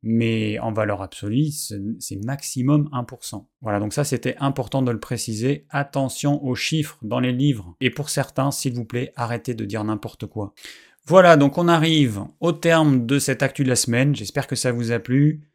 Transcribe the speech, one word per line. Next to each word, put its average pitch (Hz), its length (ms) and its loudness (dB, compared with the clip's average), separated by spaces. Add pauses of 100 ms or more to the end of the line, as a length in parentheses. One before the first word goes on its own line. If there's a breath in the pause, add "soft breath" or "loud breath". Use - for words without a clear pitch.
mais 113 580 0
en 117 120 -6
valeur 104 300 -2
absolue, 117 500 -2
c'est, 107 300 -10 (180)
c'est 98 240 -10
maximum 139 680 -2
un 127 120 -6
pour - 200 -16
cent. - 280 -14 (100)
Voilà, 104 180 -2
donc 107 140 -4
ça, 147 100 -2
c'était 127 360 -4
important 135 420 -2
de 127 100 0
le 110 80 -4
préciser. 120 720 -4
Attention 143 720 -2
aux 127 120 -2
chiffres 151 480 -4
dans 113 160 -4
les 127 140 0
livres. 123 480 0
Et 127 80 2
pour - 200 -8
certains, 139 420 -2
s'il 135 220 -4
vous 120 120 -6
plaît, 120 300 -6
arrêtez 120 380 -6
de 110 120 -6
dire 107 180 -4
n'importe 107 440 -6
quoi. 101 260 -8 (520 loud breath)
Voilà, 175 320 10
donc 139 200 4
on 175 100 2
arrive 151 580 4 (140)
au 170 120 0
terme 156 540 4
de 139 140 2
cette 135 240 -2
actu 139 200 -2
de 127 60 2
la 127 60 4
semaine. 123 400 2
J'espère - 320 -6
que 123 80 -4
ça 127 160 -2
vous 120 200 -2
a 117 80 0
plu. 147 560 2